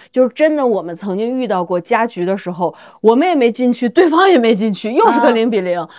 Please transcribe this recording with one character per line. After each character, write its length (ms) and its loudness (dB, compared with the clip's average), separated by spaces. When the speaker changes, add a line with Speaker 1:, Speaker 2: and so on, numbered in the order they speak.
Speaker 1:
就 120 0
是 80 2
真 260 0
的 100 -2
我 160 -2
们 120 -10
曾 220 -8
经 220 -4
遇 80 -4
到 180 -4
过 160 -4
加 260 -2
局 180 -6
的 120 -2
时 140 -10
候， 240 -6
我 140 4
们 120 2
也 80 0
没 160 2
进 220 0
去， 160 -2
对 200 2
方 200 4
也 100 4
没 160 2
进 180 -2
去， 200 -6
又 200 4
是 80 0
个 100 4
零 180 0
比 120 0
零， 200 -2
Speaker 2:
啊。 80 -10